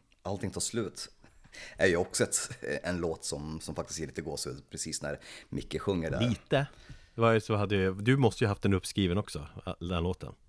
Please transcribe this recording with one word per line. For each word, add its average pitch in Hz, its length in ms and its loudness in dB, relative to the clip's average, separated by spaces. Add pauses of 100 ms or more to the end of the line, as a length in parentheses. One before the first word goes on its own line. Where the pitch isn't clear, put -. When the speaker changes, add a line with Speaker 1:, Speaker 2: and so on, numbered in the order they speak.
(220)
Speaker 1:
Allting 95 280 -4
tar 92 100 -6
slut - 480 -4 (680)
är 92 100 6
ju 87 100 6
också 92 280 0
ett, - 260 -2 (320)
en 90 180 -2
låt 80 240 -2
som, 78 360 -6
som 80 140 -8
faktiskt 82 260 -6
ger 76 60 -4
lite 69 160 -8
gåshud 71 480 -8
precis - 320 -6
när 73 180 -6 (280)
Micke 76 320 -6
sjunger 82 300 0
där. 67 100 -2
Speaker 2:
Lite. 135 460 0 (480)
Det 117 60 -4
var 113 120 6
ju 110 80 4
så 107 160 0
hade, 98 460 2
du 123 140 6
måste 123 280 4
ju 107 40 6
haft 101 140 -2
den 101 120 4
uppskriven 92 440 2
också, 73 280 -4 (340)
den 87 220 -2
låten. - 320 -4 (140)